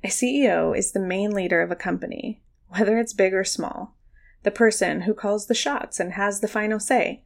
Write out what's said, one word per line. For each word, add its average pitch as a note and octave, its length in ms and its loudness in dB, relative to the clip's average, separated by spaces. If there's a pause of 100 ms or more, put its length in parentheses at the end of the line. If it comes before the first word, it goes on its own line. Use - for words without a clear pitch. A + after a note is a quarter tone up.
A G3 80 -6
C B3+ 320 0
E A#3+ 80 6
O E3 220 2
is F#3 180 -2
the - 80 -2
main F#3+ 320 0
leader F3+ 320 2
of F3 80 -2
a F3+ 60 -2
company, - 640 -6 (280)
whether G#3 280 2
it's A3+ 140 -2
big F#3+ 200 4
or F#3+ 120 0
small, - 500 -8 (480)
the G#3 80 2
person G3 520 2
who G#3 120 0
calls G#3 320 -2
the A#3 80 0
shots - 460 -4
and F3+ 140 -4
has G3+ 260 -2
the G#3+ 80 0
final G#3+ 320 -2
say. - 460 0